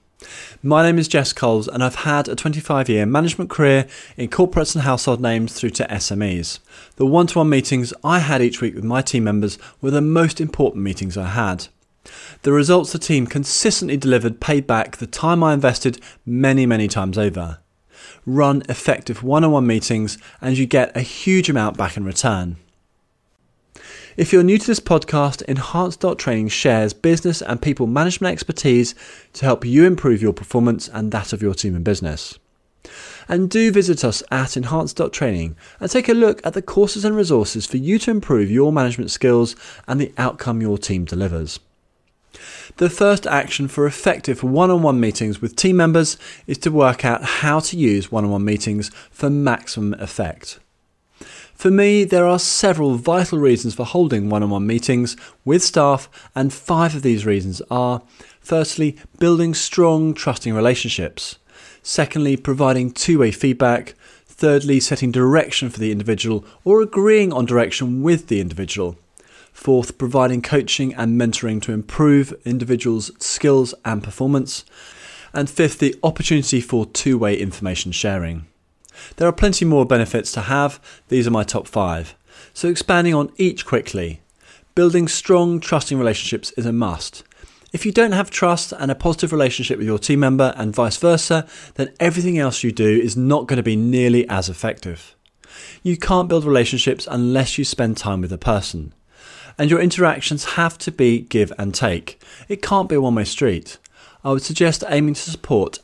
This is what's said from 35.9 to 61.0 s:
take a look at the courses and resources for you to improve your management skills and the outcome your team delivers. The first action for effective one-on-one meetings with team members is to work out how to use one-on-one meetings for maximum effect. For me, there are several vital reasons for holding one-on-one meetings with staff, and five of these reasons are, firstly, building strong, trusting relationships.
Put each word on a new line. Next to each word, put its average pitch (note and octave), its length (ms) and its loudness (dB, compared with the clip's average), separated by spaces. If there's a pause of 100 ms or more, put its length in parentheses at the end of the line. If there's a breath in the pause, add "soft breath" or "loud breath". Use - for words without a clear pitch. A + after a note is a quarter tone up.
take B3 180 0
a A#3 60 4
look A3+ 320 2
at E3 80 -4
the G3 80 -4
courses G3+ 420 0
and G#3+ 100 0
resources C#3+ 520 0
for - 100 -4
you D#3 220 0
to A#3 120 -4
improve B2+ 400 0
your C#3 220 4
management B2 380 -2
skills A#2+ 440 2 (320 loud breath)
and C3 140 -2
the - 160 -4
outcome A#2 460 -4
your G#2 160 0
team F#2 260 -4
delivers. E2+ 560 -4 (1200 loud breath)
The F3 100 2
first G3+ 380 2
action C#3 420 -2
for C#3+ 160 0
effective C#3+ 580 -2
one-on-one D#3 560 2
meetings G#2+ 440 -2
with A2+ 140 -4
team F#3 200 2
members D#3+ 400 4 (300 loud breath)
is D#3 120 -6
to E3 120 -2
work C#3 340 2
out A#2 180 0
how D3+ 380 -2
to F3 160 -6
use G#2 340 0
one-on-one G2+ 360 -2
meetings G#2 440 -4 (200 loud breath)
for - 180 -4
maximum B2 720 -2
effect. - 580 -8 (960 loud breath)
For - 160 0
me, G3+ 340 4
there F3 220 4
are F3+ 120 4
several D#3+ 580 0
vital E3+ 420 0
reasons A#2+ 360 2
for A#2+ 120 -6
holding C3 420 0
one-on-one G#2 380 0
meetings A#2 500 0 (260 loud breath)
with E3+ 200 2
staff, C#3+ 480 2 (240 loud breath)
and C3+ 180 -2
five E3 420 0
of C#3+ 60 -8
these A#2 240 0
reasons F#2+ 460 -2
are, B2 320 -2 (400 soft breath)
firstly, D#3 560 -2 (200 loud breath)
building E3+ 360 2
strong, D#3+ 580 2
trusting A#2+ 400 -4
relationships. A2 840 -2 (440 loud breath)